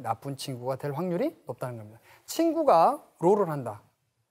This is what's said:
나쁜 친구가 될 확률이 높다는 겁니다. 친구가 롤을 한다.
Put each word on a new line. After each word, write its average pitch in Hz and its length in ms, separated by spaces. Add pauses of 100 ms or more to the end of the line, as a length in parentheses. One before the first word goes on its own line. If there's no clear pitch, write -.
나쁜 131 360
친구가 131 400
될 143 160
확률이 180 420 (120)
높다는 123 300
겁니다. 107 220 (260)
친구가 285 800 (160)
롤을 190 300
한다. 117 320 (500)